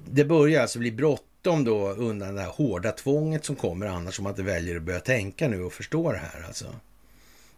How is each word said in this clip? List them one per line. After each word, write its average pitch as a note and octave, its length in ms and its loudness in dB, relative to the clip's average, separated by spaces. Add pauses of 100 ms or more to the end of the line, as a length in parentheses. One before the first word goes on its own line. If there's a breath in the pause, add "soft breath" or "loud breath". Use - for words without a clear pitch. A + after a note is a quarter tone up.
det C#3+ 160 6
börjar D3+ 360 6
alltså A#2 180 -2
bli A#2 120 -2
bråttom D3 720 0
då, G#2+ 260 2
undan G2+ 460 -4
det G2 60 -4
här F2+ 80 -6
hårda G#2+ 420 0
tvånget D3+ 540 0
som D3 100 -4
kommer F#2 300 -2
annars, F2+ 340 -4
om G2 40 -6
man G2 80 -2
inte F#2+ 120 -4
väljer F2 320 0
att E2 80 -6
börja F2+ 160 -2
tänka A2+ 480 0
nu G2 160 -2
och F2+ 100 -6
förstå D#3+ 380 -2
det G2+ 60 -2
här, - 300 -10
alltså. - 280 -12 (840 soft breath)